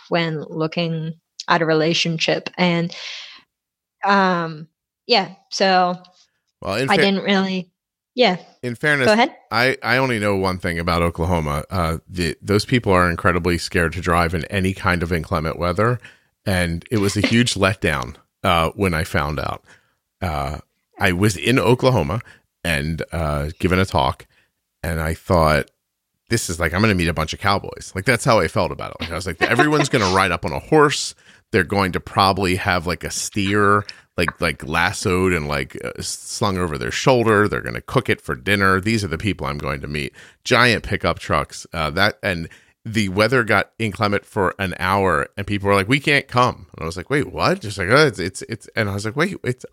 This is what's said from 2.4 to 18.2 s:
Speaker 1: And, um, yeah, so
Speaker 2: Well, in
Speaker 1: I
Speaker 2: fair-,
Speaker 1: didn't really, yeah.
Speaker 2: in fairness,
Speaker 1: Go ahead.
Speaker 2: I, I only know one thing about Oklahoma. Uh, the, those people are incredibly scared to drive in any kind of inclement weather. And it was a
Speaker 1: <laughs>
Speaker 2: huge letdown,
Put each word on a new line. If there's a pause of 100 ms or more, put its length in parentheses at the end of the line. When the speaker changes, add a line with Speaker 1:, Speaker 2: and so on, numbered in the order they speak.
Speaker 1:
And, (1120)
um, (400)
yeah, (160)
so (680)
Speaker 2:
Well,
in
Speaker 1:
I
Speaker 2:
fair-,
Speaker 1:
didn't
really, (440)
yeah. (260)
Speaker 2:
in
fairness,
Speaker 1:
Go
ahead. (160)
Speaker 2:
I,
I
only
know
one
thing
about
Oklahoma.
Uh, (100)
the,
those
people
are
incredibly
scared
to
drive
in
any
kind
of
inclement
weather. (460)
And
it
was
a
Speaker 1:
<laughs>
Speaker 2:
huge
letdown, (280)